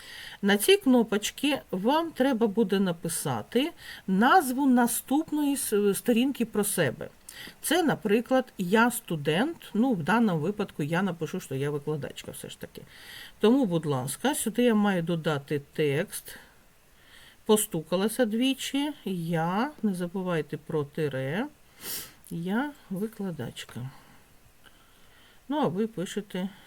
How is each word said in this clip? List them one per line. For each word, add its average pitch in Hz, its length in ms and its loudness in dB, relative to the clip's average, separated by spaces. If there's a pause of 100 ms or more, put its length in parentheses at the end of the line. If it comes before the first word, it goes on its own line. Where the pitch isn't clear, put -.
(420)
На 202 140 4
цій 381 200 6
кнопочці 247 840 2 (120)
вам 285 400 0
треба 262 360 2
буде 202 340 2
написати 170 920 -2 (340)
назву 262 600 4
наступної 277 880 2
с-, 202 380 2
сторінки 240 500 0
про 208 200 -2
себе. - 440 -2 (540)
Це, 349 200 2
наприклад, 247 760 2
«Я 220 320 4
студент». 170 680 0 (180)
Ну, 254 180 4
в 170 100 -2
даному 208 380 2
випадку 185 420 -4
я 165 200 0
напишу, 175 380 -4
що - 140 -10
я 139 160 -2
викладачка 147 600 -6
все - 180 -14
ж - 120 -16
таки. - 220 -16 (580)
Тому, 247 260 6
будь 165 200 0
ласка, 139 480 -2
сюди 233 280 -2
я 240 120 4
маю 202 280 2
додати 156 600 -2 (100)
текст. 151 640 -2 (1080)
Постукалася 214 800 0
двічі. 262 680 -2 (120)
Я, 175 640 -2 (120)
не 208 120 0
забувайте 175 640 -4
про 151 280 -4
тире. 143 640 -4 (840)
Я 196 420 -2 (180)
викладачка. 180 880 -8 (1700)
Ну, 285 100 -2
а 269 80 2
ви 196 200 -2
пишете 196 600 -6 (180)